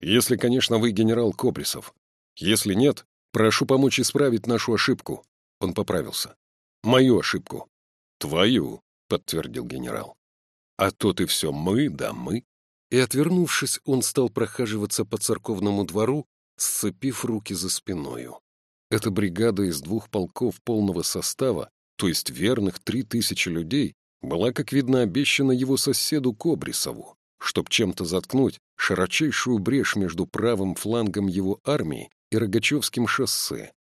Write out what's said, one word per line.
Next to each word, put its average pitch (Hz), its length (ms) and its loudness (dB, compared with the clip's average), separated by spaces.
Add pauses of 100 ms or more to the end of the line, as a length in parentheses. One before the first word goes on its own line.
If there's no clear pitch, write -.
Если, 113 360 2
конечно, 120 420 2
вы 117 140 2
генерал 110 400 2
Кобрисов. - 640 -4 (420)
Если 101 380 2
нет, 127 300 2 (280)
прошу 110 340 4
помочь 135 340 4
исправить 127 460 2
нашу 120 260 0
ошибку». 107 520 -2 (360)
Он 95 140 -2
поправился. - 600 -4 (480)
«Мою 127 360 6
ошибку». - 500 -4 (500)
«Твою», 82 640 2 (300)
подтвердил - 540 -6
генерал. 62 500 -10 (600)
«А 98 120 2
то 101 220 2
ты 90 140 0
всё 78 260 -2
мы, 95 380 0
да 107 240 -6
мы». 120 300 -4 (460)
И, 120 60 2
отвернувшись, 143 880 2
он 131 160 0
стал 120 300 2
прохаживаться 107 760 -2
по 107 140 -6
церковному 101 680 0
двору, 113 400 0 (320)
сцепив - 680 -4
руки 110 300 -4
за 90 140 -6
спиною. 67 680 -8 (520)
Эта 110 200 0
бригада 101 540 0
из 80 180 -2
двух 101 260 -4
полков 101 560 -4
полного 101 380 0
состава, 95 680 -2 (300)
то 101 100 0
есть - 220 -2
верных 98 480 0
три 123 240 -4
тысячи 104 480 -2
людей, 85 420 -2 (300)
была, 101 300 0
как - 200 -6
видно, 131 300 4
обещана 131 500 2
его 131 240 2
соседу 131 560 0
Кобрисову, - 840 -4 (240)
чтоб - 300 -4
чем-то 95 380 0
заткнуть 92 540 0 (160)
широчайшую 110 840 0
брешь 117 360 0
между 90 320 -2
правым 101 480 0
флангом 104 520 -2
его 95 380 0
армии 85 460 -2 (200)
и 107 80 2
Рогачевским 113 680 0
шоссе - 640 -2 (100)